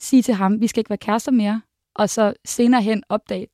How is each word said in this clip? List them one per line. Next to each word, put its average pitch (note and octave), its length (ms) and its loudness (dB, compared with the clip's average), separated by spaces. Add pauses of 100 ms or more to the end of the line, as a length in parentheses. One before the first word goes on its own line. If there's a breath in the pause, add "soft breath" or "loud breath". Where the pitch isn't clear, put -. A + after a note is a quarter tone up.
sige B3+ 220 2
til A#3+ 120 0
ham, G3 260 0
"Vi A3+ 60 0
skal - 140 -2
ikke - 100 -6
være G#3 60 -4
kærester A3+ 360 -2
mere." A3 280 0 (340)
Og G#3 160 0
så G#3 240 0 (100)
senere A#3+ 380 2
hen G#3+ 260 -2
opdage, G3+ 460 -6